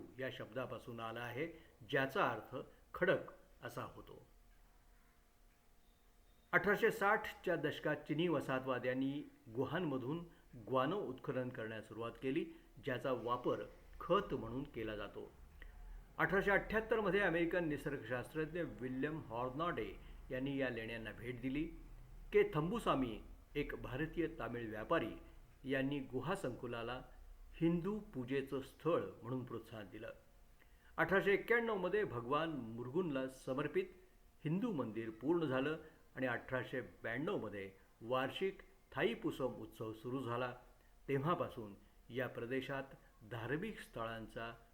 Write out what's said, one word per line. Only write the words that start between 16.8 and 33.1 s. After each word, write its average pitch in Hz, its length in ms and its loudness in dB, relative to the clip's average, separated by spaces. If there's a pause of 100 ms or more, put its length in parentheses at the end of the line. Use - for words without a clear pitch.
अमेरिकन 170 500 4
निसर्गशास्त्रज्ञ 139 920 -2
विल्यम 131 580 -2
हॉर्नाडे 127 760 -2 (360)
यांनी 135 260 0
या 131 120 2
लेण्यांना 113 420 -4
भेट 120 300 -6
दिली. 131 220 0 (720)
के 208 200 8
थंबुसामी, 151 640 2 (360)
एक 147 200 -2
भारतीय 147 520 0
तामिळ 117 420 -4
व्यापारी, 110 420 2 (580)
यांनी 135 300 2
गुहा 131 360 -2
संकुलाला 120 640 -4 (520)
हिंदू 175 460 4
पूजेचं 131 640 -2
स्थळ 151 400 2 (200)
म्हणून 123 220 -2
प्रोत्साहन 110 480 -8
दिलं. 110 220 -10 (840)
अठराशे 175 360 6
एक्क्याण्णवमध्ये 208 720 4
भगवान 139 460 2
मुरगुनला 131 800 0